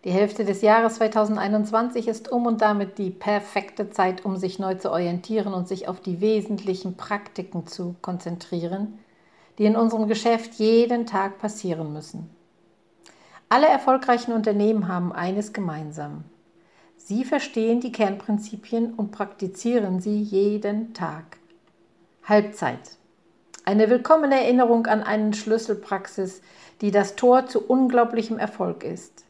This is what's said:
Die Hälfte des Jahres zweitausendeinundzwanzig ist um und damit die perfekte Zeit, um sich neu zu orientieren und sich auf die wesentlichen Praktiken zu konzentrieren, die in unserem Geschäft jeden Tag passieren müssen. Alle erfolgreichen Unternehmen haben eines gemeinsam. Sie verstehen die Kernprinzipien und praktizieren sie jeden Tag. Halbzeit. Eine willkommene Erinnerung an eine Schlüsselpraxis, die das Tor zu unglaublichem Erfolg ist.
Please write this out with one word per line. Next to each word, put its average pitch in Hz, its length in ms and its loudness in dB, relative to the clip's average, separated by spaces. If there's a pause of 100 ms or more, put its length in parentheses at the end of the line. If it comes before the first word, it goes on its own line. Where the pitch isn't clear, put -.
Die 180 80 -2
Hälfte 208 320 2
des 196 180 -2
Jahres 226 320 6
zweitausendeinundzwanzig 214 1120 0
ist 226 240 -6
um 240 160 0
und 226 140 0
damit 202 380 0
die 190 120 -4
perfekte 202 800 -4
Zeit, 185 340 -2
um 190 120 -4
sich 185 240 -6
neu 190 160 -2
zu 185 160 -6
orientieren 180 600 -2
und 180 140 -4
sich 190 220 -8
auf 185 100 -8
die 175 220 -6
wesentlichen 196 760 -2
Praktiken 185 720 -8
zu 175 360 -10
konzentrieren, 175 1000 -8 (580)
die 208 60 2
in 214 100 6
unserem 226 320 2
Geschäft 226 480 0
jeden 233 520 4
Tag 196 340 -4
passieren 165 520 -6
müssen. 160 380 -12 (1160)
Alle 269 180 6
erfolgreichen 262 680 2
Unternehmen 208 540 2
haben 180 260 -2
eines 190 400 -4
gemeinsam. 151 720 -8 (760)
Sie 233 260 -4
verstehen 240 560 0
die 247 120 -8
Kernprinzipien 214 1000 -4
und 202 180 -6
praktizieren 196 880 -4
sie 208 200 -2
jeden 208 720 -2
Tag. 160 440 -10 (880)
Halbzeit. 208 720 0 (680)
Eine 208 260 4
willkommene 269 440 4
Erinnerung 240 520 4
an 214 180 0
eine 214 280 0
Schlüsselpraxis, 202 1120 -4 (380)
die 202 100 2
das 196 240 2
Tor 254 320 6
zu - 180 -2
unglaublichem 233 760 2
Erfolg 185 420 -4
ist. - 480 -12